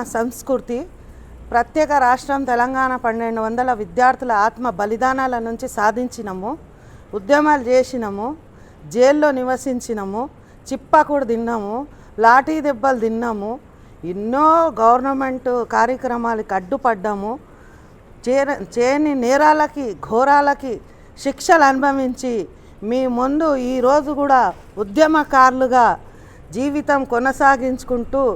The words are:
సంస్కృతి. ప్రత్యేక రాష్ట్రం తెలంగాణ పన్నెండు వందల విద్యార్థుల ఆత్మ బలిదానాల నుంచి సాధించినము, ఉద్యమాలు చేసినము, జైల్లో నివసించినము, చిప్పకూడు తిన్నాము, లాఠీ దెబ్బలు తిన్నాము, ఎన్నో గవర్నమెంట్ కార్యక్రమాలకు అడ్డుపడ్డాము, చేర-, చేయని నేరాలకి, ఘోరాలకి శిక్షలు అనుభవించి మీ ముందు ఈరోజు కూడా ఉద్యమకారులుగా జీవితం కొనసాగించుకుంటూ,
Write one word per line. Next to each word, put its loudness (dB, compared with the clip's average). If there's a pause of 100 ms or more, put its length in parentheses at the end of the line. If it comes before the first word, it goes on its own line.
(160)
సంస్కృతి. -4 (720)
ప్రత్యేక 0 (160)
రాష్ట్రం 0 (100)
తెలంగాణ 0 (140)
పన్నెండు -2
వందల -2 (120)
విద్యార్థుల 0 (140)
ఆత్మ -4 (160)
బలిదానాల -2 (100)
నుంచి -8 (120)
సాధించినము, -4 (680)
ఉద్యమాలు 2
చేసినము, -2 (680)
జైల్లో 4 (120)
నివసించినము, -6 (460)
చిప్పకూడు 0
తిన్నాము, -4 (480)
లాఠీ 4 (100)
దెబ్బలు 0
తిన్నాము, -4 (600)
ఎన్నో 0 (340)
గవర్నమెంట్ 0 (240)
కార్యక్రమాలకు -2
అడ్డుపడ్డాము, -4 (920)
చేర-, 0 (140)
చేయని 0 (120)
నేరాలకి, 2 (220)
ఘోరాలకి 2 (500)
శిక్షలు 4
అనుభవించి -2 (560)
మీ 0 (180)
ముందు 0 (240)
ఈరోజు 2 (100)
కూడా 4 (400)
ఉద్యమకారులుగా 4 (720)
జీవితం -2 (120)
కొనసాగించుకుంటూ, 0 (140)